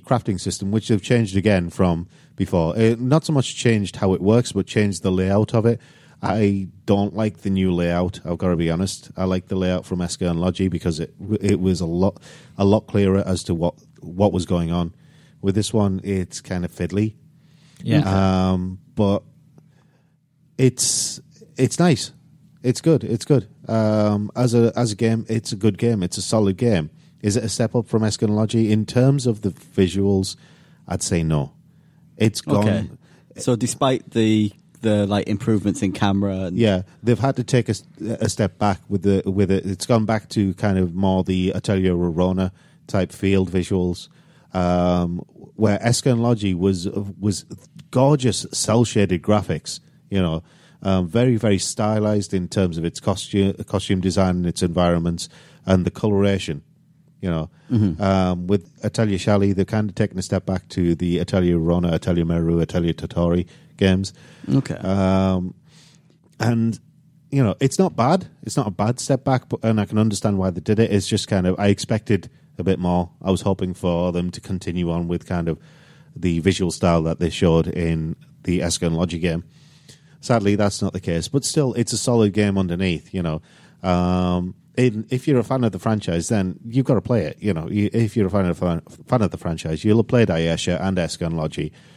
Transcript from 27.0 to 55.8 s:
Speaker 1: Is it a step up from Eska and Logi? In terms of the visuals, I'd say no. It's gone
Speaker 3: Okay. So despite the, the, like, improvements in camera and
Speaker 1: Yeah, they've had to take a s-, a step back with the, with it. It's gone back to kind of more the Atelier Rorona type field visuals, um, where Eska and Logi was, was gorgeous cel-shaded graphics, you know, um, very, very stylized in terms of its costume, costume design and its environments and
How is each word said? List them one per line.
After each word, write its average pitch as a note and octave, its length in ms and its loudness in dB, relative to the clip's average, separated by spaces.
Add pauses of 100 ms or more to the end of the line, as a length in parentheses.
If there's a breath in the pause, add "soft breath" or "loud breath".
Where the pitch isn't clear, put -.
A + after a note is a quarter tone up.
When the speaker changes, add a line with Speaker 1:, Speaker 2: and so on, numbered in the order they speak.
Speaker 1:
Is G#2 160 0
it - 80 -2
a A2+ 40 -2
step A2+ 280 -2
up A2+ 100 -2
from A2 160 0
Eska G#2+ 200 -2
and G#2+ 120 0
Logi? A2 380 2
In G#2+ 120 2
terms C3 440 2
of A2 140 -2
the G2 80 -2
visuals, F#2+ 840 0 (520 soft breath)
I'd F2 140 -4
say E2+ 200 0
no. D2+ 300 0 (640 soft breath)
It's A2 240 0
gone G#2 280 2
Speaker 3:
Okay. G2 220 -2 (460 soft breath)
So - 180 0
despite B2 560 -2
the, A2 420 2 (280)
the, G#2 260 2
like, G2+ 220 0
improvements G2+ 540 0
in F#2+ 100 0
camera G2 540 -2
and F2 100 -6
Speaker 1:
Yeah, G#2 260 4 (200 soft breath)
they've A#2 160 2
had C3+ 180 0
to B2+ 80 -4
take B2 240 0
a - 20 0
s-, - 140 -4 (160)
a A2 280 -4
step G2 300 -2
back G2+ 300 0
with G2 140 -2
the, G2 280 2
with F#2+ 220 2
it. G2 120 0
It's F#2 220 -6
gone A2+ 180 2
back G#2+ 260 -2
to G2 240 0
kind G2 240 0
of F2 160 0
more F#2+ 280 2
the F#2 320 0
Atelier F#2+ 400 0
Rorona F2+ 560 0 (380 soft breath)
type F#2 240 -2
field F#2+ 380 0
visuals, F2+ 580 -2 (440 soft breath)
um, F2+ 640 0 (360)
where G2+ 240 2
Eska A#2+ 320 0
and A#2 120 2
Logi G#2 320 0
was, F#2 340 0
was G2 560 -4 (480)
gorgeous B2+ 600 2
cel-shaded G#2 720 2
graphics, F#2+ 560 -2 (320 soft breath)
you G2 100 0
know, E2 220 0 (400 soft breath)
um, F#2+ 240 0
very, A#2 300 2
very G#2 220 2
stylized G#2+ 760 -2
in F2+ 140 -2
terms F2+ 280 0
of E2 80 -4
its E2+ 140 -4
costume, G2 560 0 (140)
costume G2 320 -2
design F#2 360 0
and F2+ 100 -2
its E2+ 160 -4
environments E2+ 680 0 (360 loud breath)
and F#2 220 2